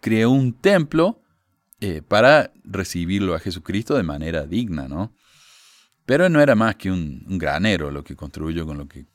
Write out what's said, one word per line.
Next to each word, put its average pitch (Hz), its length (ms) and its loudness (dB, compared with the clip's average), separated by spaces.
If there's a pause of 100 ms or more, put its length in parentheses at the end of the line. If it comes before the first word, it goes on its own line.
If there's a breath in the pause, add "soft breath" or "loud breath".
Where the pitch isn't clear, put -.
Creó 110 300 2
un 131 220 2
templo, 180 680 0 (580)
eh, 82 260 -6
para 123 460 6 (120)
recibirlo 92 720 -4
a 80 40 -4
Jesucristo 95 560 -4
de 104 80 0
manera 78 420 -4
digna, 78 420 -4
¿no? 82 260 -8 (920 soft breath)
Pero 160 240 2
no 151 120 4
era 139 140 6
más 110 200 2
que - 160 -6
un, 78 360 -6
un 95 100 -4
granero 78 540 -2
lo 71 120 -10
que - 120 -16
construyó 78 500 -8
con 76 120 -10
lo 71 100 -12
que - 280 -20